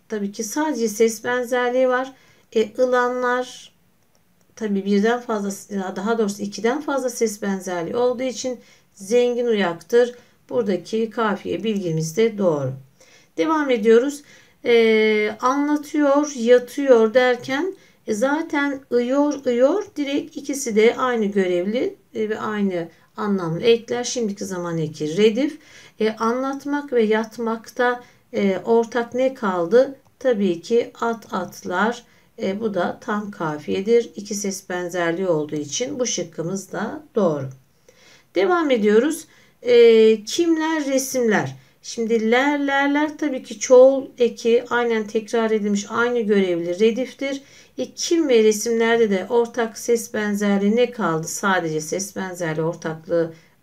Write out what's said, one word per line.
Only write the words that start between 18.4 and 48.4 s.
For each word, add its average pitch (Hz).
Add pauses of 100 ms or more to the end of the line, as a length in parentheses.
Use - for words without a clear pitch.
ıyor, 269
ıyor 269 (100)
direkt 294
ikisi 262
de 226
aynı 240
görevli, 202 (200)
e, 214
ve 220
aynı 196 (300)
anlamlı 190
ekler. 233
Şimdiki 208
zaman 175
eki 156
redif. 226 (420)
E, 214
anlatmak 269
ve 233
yatmakta, 226 (300)
e, 196
ortak 233
ne 262
kaldı? 208 (240)
Tabii 202
ki 233 (100)
at, 233
atlar. 190 (360)
E, 202
bu 220
da 185
tam 208
kafiyedir. 190
İki 202
ses 196
benzerliği 175
olduğu 151
için 247
bu 247
şıkkımız 185
da 240 (120)
doğru. 151 (840)
Devam 339
ediyoruz. 226 (360)
E, 226
kimler, 320
resimler. 240 (260)
Şimdi 226
ler, 285
lerler 285
tabii 262
ki 226
çoğul 262 (120)
eki 233
aynen 233
tekrar 220
edilmiş, 208
aynı 233
görevli 180
rediftir. 254 (360)
E, 254
kim 330
ve 226